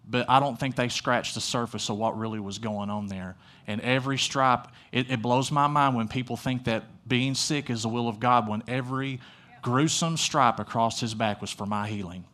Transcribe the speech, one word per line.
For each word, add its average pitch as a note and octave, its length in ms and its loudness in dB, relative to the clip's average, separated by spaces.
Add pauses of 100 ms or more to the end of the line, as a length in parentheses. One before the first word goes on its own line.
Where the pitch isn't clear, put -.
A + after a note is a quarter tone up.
but A#2+ 220 0
I C3 100 8
don't C3+ 200 0
think C3 160 -2
they B2 140 0
scratched - 440 0
the A2 80 -4
surface A#2 480 -4
of G#2 80 -2
what G#2+ 200 -2
really A2 220 -4
was G2 200 -8
going G#2 300 -6
on G#2 180 -6
there. F#2 280 -10 (300)
And G#2 160 -6
every C3 380 0
stripe, C3 480 2 (240)
it, B2 180 0
it A#2+ 120 0
blows B2 300 2
my C#3+ 140 4
mind C#3+ 300 4
when A2+ 120 0
people A#2+ 300 -4
think B2+ 280 -4
that A2+ 180 0 (240)
being B2+ 260 2
sick C#3+ 360 -2
is A#2 120 -2
the A2+ 80 -2
will A#2 180 -2
of G#2+ 120 -4
God, B2 280 4
when G#2+ 200 -2
every C3 520 -4 (460)
gruesome D#3 500 2
stripe C3 440 4
across A2+ 400 0
his A2 160 -2
back G#2+ 260 0
was G2+ 80 -8
for - 160 -6
my G#2 220 -2
healing. G2 360 -6 (100)